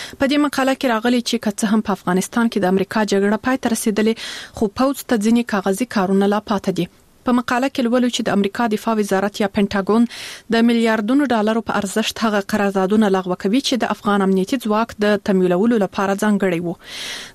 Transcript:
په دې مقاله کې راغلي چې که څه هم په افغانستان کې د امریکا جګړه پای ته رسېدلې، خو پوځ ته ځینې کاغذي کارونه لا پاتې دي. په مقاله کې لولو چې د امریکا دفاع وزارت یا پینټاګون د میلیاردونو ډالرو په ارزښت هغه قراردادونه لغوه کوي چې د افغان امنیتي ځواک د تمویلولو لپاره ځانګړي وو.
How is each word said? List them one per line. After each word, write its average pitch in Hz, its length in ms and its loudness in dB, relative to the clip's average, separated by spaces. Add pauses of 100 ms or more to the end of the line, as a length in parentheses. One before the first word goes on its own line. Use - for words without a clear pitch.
(220)
په 277 100 2
دې 294 140 2
مقاله 269 340 0
کې 269 140 -2
راغلي 240 280 0
چې 233 220 -4
که 214 160 0
څه 233 140 0
هم 220 160 4
په 190 80 0
افغانستان 190 500 0
کې 226 160 0
د 180 120 2
امریکا 202 360 0
جګړه 202 260 2 (120)
پای 262 80 0
ته - 180 -2
رسېدلې، 214 400 0 (400)
خو 208 240 -2
پوځ 262 260 0
ته 254 100 0 (100)
ځینې 233 180 4 (100)
کاغذي 196 460 -2
کارونه 196 360 2
لا 214 140 -2
پاتې 190 320 -2
دي. 180 100 -4 (340)
په 247 120 2
مقاله 247 320 -2
کې 262 160 -2
لولو 247 280 2
چې 226 140 -4
د - 80 0
امریکا 196 380 0
دفاع 226 260 -2
وزارت 202 420 0
یا 202 140 0
پینټاګون 202 500 2 (480)
د 233 160 4
میلیاردونو 233 640 2
ډالرو 220 340 0
په - 140 -2
ارزښت 220 440 -4
هغه 208 140 2 (140)
قراردادونه 202 640 2
لغوه 185 280 -2
کوي 220 240 2
چې 240 160 0
د 214 120 -4
افغان 202 320 0
امنیتي 190 360 0
ځواک 220 320 0 (100)
د 208 240 2
تمویلولو 190 540 2
لپاره 196 400 -2
ځانګړي 196 420 2
وو. 170 100 -4 (600)